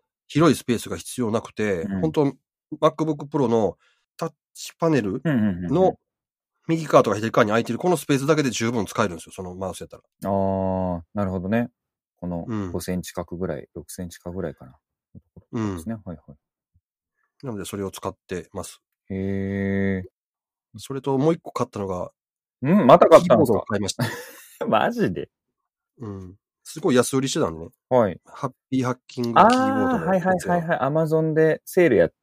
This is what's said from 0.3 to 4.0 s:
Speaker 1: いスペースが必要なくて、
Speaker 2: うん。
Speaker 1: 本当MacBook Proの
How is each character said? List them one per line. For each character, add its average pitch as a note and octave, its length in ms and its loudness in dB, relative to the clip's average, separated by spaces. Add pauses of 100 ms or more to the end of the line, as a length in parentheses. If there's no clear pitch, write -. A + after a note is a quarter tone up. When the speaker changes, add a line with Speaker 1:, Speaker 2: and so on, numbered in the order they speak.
Speaker 1:
い A2+ 40 2
ス - 80 -8
ペ A#2 120 -2
ー G#2 40 -2
ス - 100 -12
が F#2 80 -6
必 - 240 -10
要 A2+ 80 -2
な A2 120 -2
く - 120 -16
て、 G2 300 -2
Speaker 2:
う G2 140 -6
ん。 F#2 40 -4
Speaker 1:
本 D#3+ 100 -2
当 D3 220 0 (480)
MacBook D3+ 460 0
Pro C#3+ 200 0
の A2+ 300 2 (400)